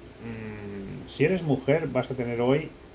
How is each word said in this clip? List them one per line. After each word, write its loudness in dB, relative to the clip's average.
mm, -10
si 0
eres 4
mujer 2
vas 0
a -6
tener -2
hoy 4